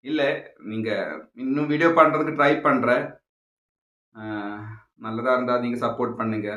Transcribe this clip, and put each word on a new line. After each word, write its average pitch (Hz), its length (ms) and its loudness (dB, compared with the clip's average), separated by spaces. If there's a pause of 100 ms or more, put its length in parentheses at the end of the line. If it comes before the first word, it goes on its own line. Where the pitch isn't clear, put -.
(100)
இல்ல, 151 120 0 (480)
நீங்க 110 200 -4 (520)
இன்னும் 143 300 -2
வீடியோ 165 260 4
பண்றதுக்கு 151 400 4
ட்ரை 147 140 6 (160)
பண்றேன். 131 360 2 (1080)
ஆ, 110 80 -14 (840)
நல்லதா 120 320 0
இருந்தா 123 280 0
நீங்க 120 200 -2
சப்போர்ட் 113 360 -2
பண்ணுங்க 107 360 -2